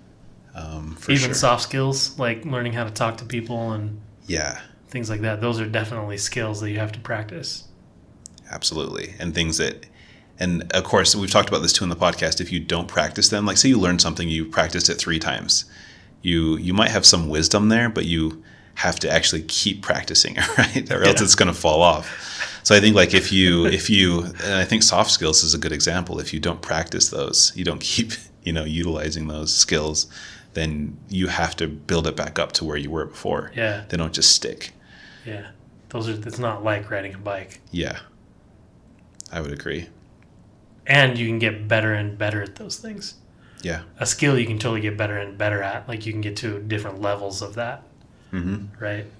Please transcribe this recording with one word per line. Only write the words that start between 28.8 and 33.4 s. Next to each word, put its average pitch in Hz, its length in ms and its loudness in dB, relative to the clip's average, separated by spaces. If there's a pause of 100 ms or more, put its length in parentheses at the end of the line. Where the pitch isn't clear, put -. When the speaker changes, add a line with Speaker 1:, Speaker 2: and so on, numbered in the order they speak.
Speaker 1:
those 76 260 -4
skills, 78 540 2 (480)
then 76 420 -4 (120)
you 92 180 0
have - 300 -2
to 82 100 -2
build 78 400 -2
it 73 80 -4
back 76 240 -6
up - 140 -2
to - 120 -4
where 76 100 -4
you 71 140 -6
were 78 160 -4
before. - 500 -6